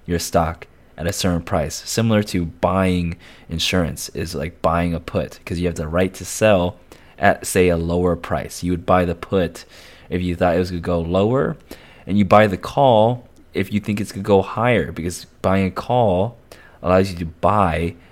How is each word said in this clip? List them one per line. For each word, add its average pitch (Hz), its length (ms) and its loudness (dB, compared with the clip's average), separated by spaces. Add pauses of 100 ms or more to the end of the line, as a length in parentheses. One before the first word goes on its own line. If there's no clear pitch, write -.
your 87 140 -2
stock 82 480 -2 (280)
at 82 120 -4
a - 40 -4
certain 85 300 -2
price, 78 320 -4
similar 110 480 0
to 92 220 -2
buying 90 720 0 (320)
insurance - 640 -4
is 82 240 -8
like 78 280 -8
buying 85 320 2
a 78 60 -4
put, - 440 -6
'cause 85 140 -6
you 87 80 -2
have 85 80 -2
the 78 140 -6
right 92 260 0
to 92 100 -14
sell 92 540 2 (400)
at, - 260 2
say, 90 240 2
a 85 80 2
lower 85 380 0
price. - 480 -8
You 87 100 -2
would 87 140 -4
buy 92 180 4
the 87 100 -2
put - 500 -4 (440)
if 90 140 -4
you 87 140 -2
thought 87 180 2
it 87 40 2
was 92 120 0
gonna 87 100 -6
go 85 200 -2
lower, 101 560 0 (500)
and 95 100 -2
you 104 80 4
buy 107 220 8
the 95 100 -2
call 123 720 2 (260)
if 95 180 -4
you 101 80 0
think 104 200 -4
it's 98 120 -8
gonna 98 100 -10
go 98 200 4
higher, 110 500 0
because 87 340 -8 (160)
buying 95 240 2
a 90 40 0
call 110 680 0 (440)
allows 95 280 4
you 87 60 -10
to 87 100 -6
buy 85 680 0 (160)